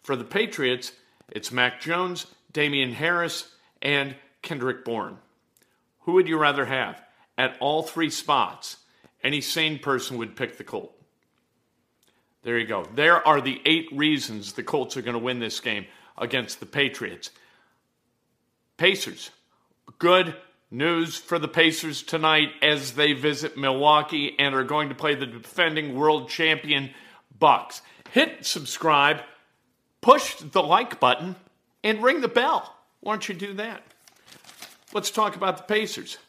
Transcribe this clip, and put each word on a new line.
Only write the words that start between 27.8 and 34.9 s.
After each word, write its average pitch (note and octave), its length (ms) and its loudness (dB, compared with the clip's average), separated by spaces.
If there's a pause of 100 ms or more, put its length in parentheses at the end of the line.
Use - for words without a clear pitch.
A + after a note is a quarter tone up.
Hit D#4 340 0
subscribe, D3 760 2 (800)
push - 340 6
the D#3 280 -2
like G3 360 2
button, D#3+ 360 2 (480)
and G#3+ 200 0
ring C#4+ 160 4
the B3 80 -2
bell. B3+ 480 0 (240)
Why - 140 -4
don't - 160 -8
you G3 60 -8
do G3 180 -10
that? G#3 300 -12 (1080)